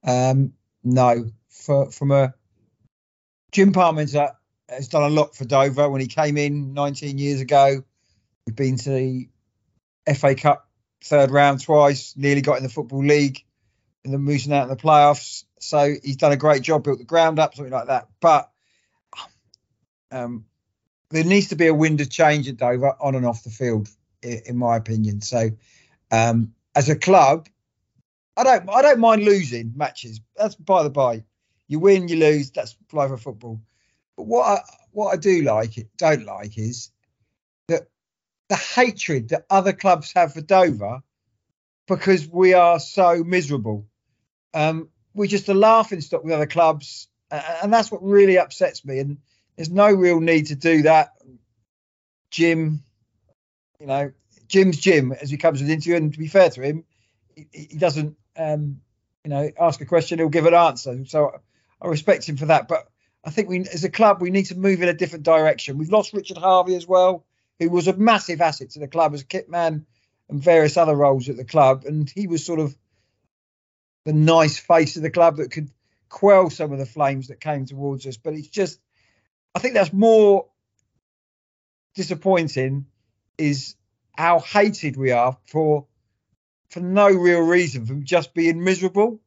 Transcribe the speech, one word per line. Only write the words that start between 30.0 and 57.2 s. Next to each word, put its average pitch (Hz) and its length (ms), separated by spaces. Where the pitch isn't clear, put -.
That's 208 180
by 175 300
the 143 80
by. 123 320
You 151 120
win, 190 280
you 165 100
lose. 151 340
That's 127 260
life 143 160
of 123 120
football. 113 380
But - 80
what 240 220
I, 208 140
what 208 200
I 190 60
do 175 240
like, 110 380
it 110 180
don't 151 280
like, 104 340
is 120 320
that 165 200
the 196 80
hatred 160 720
that - 200
other 190 240
clubs 180 400
have 165 220
for 160 60
Dover 135 600
because 185 400
we 180 260
are 170 260
so 170 440
miserable. 139 640
Um, 160 360
we're 202 120
just 202 240
a 202 60
laughing 220 460
stock 160 220
with 160 80
other 151 140
clubs, 156 600
a-, 156 320
and 208 100
that's 220 180
what 190 120
really 196 340
upsets 160 480
me. 135 140
And 143 180
there's 160 160
no 202 200
real 180 280
need 160 280
to 151 80
do 156 280
that. 156 300
Jim, 160 540
you 147 80
know, 139 240
Jim's 190 300
Jim 143 340
as 135 200
he 147 60
comes 160 220
with 143 80
the 156 60
interview, 160 220
and 151 180
to 156 60
be 160 80
fair 180 240
to 127 100
him, 151 240